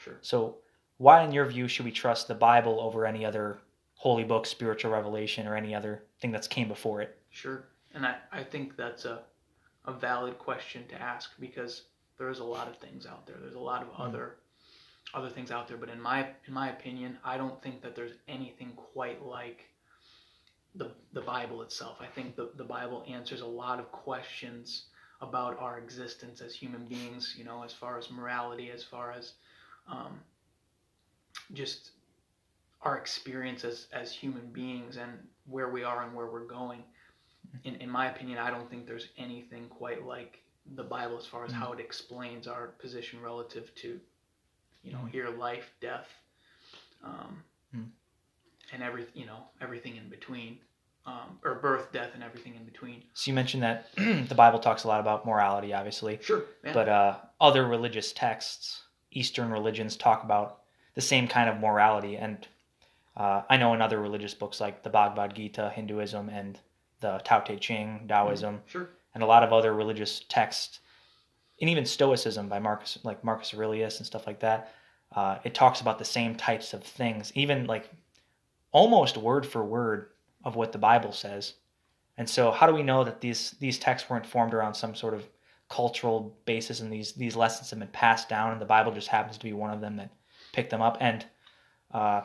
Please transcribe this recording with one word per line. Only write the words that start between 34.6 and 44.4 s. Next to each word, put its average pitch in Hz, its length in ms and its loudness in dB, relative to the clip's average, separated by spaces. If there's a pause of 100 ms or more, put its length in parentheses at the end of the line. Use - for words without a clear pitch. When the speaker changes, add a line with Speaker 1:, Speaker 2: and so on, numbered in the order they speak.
Speaker 1:
and 120 140 -12 (340)
where 131 240 -6
we 123 140 -6
are 120 200 -4
and 120 120 -12
where 117 120 -8
we're 117 180 -12
going. 123 380 -12 (800)
In, 127 120 -12
in 123 140 -12
my 127 220 -2
opinion, 127 260 -12
I 120 140 -4
don't 120 180 -10
think 120 160 -14
there's 117 220 -12 (100)
anything 120 520 -16
quite 120 360 -12
like 123 340 -14 (360)
the 127 80 -12
Bible 120 340 -6
as 117 80 -16
far 120 200 -12
as 120 60 -10
Speaker 2:
Mm. 120 40 -8
Speaker 1:
how 123 160 -8
it 117 80 -10
explains 120 680 -14
our 120 200 -10 (120)
position 120 420 -14
relative 117 540 -12
to, 120 240 -14 (840)